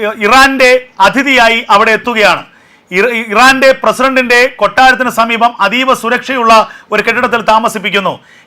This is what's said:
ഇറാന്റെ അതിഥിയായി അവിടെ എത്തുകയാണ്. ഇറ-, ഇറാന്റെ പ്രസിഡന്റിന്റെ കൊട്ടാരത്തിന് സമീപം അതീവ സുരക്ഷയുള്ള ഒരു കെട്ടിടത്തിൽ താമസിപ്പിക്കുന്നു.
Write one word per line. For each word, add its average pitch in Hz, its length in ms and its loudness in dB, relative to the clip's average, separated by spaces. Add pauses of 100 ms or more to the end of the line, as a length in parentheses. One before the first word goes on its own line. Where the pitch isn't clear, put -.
(160)
ഇറാന്റെ 254 720 2 (140)
അതിഥിയായി 233 720 0
അവിടെ 220 200 2
എത്തുകയാണ്. 214 540 0 (460)
ഇറ-, 196 200 0
ഇറാന്റെ 240 640 0
പ്രസിഡന്റിന്റെ 247 720 0
കൊട്ടാരത്തിന് 254 640 0
സമീപം 233 500 -2
അതീവ 247 340 0
സുരക്ഷയുള്ള 233 760 0 (220)
ഒരു 208 100 0
കെട്ടിടത്തിൽ 233 380 -2
താമസിപ്പിക്കുന്നു. 202 800 -2 (260)